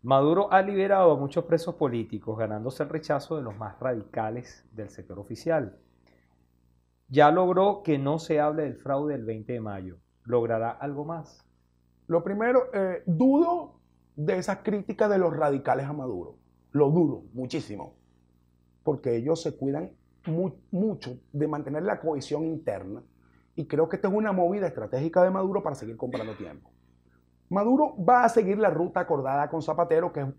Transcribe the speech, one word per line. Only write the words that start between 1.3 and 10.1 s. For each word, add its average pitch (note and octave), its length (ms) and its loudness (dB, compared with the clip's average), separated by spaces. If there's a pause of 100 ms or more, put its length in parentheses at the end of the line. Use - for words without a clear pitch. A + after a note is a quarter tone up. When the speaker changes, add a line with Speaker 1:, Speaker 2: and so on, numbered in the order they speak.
Speaker 1:
presos E3+ 300 0
políticos, A#2 600 -4
ganándose A2 460 -6
el C#3+ 80 -6
rechazo D3+ 460 -4
de D3 60 -6
los G#2+ 140 -10
más G#2+ 240 -14
radicales A#2 920 -6
del G#2+ 200 -14
sector - 280 -16
oficial. A#2 600 -4 (1300)
Ya D3 220 8
logró F#3 520 4
que D#3 140 0
no C#3 220 0
se D#3 200 0
hable D3+ 260 0
del C#3 120 -6
fraude C#3+ 380 -2
del A#2+ 100 -8
veinte A2 300 -8
de A#2+ 60 -8
mayo. F#2+ 360 -10 (280)